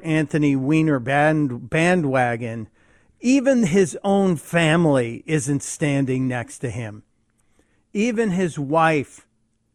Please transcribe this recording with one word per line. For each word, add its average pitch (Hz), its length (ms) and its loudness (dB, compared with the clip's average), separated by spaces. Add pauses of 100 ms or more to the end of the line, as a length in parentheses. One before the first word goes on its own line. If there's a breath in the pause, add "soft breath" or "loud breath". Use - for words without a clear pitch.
Anthony 151 500 0
Weiner 147 440 2
band-, 139 720 0
bandwagon, 127 1000 0 (500 soft breath)
even 254 440 2
his 185 420 2
own 196 320 2
family 151 880 0
isn't 143 380 -2
standing 131 680 -2
next 123 300 -8
to 127 100 -6
him. 107 340 -10 (880)
Even 220 400 -2
his 175 260 -2
wife 151 720 0 (480)